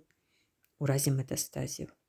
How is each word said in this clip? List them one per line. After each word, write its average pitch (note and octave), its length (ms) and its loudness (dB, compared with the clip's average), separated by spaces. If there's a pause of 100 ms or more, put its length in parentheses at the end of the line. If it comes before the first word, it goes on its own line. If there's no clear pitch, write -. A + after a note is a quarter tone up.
(800)
у D3 60 0
разі C#3 260 4
метастазів. C3+ 840 -4 (140)